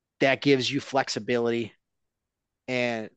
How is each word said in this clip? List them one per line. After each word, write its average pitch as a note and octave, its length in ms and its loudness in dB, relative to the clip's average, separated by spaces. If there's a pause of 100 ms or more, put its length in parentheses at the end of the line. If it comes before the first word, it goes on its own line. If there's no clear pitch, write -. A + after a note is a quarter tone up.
(200)
that C3+ 220 2
gives C3 280 4
you C3+ 100 -2
flexibility A#2 920 -2 (960)
and, A#2+ 480 -4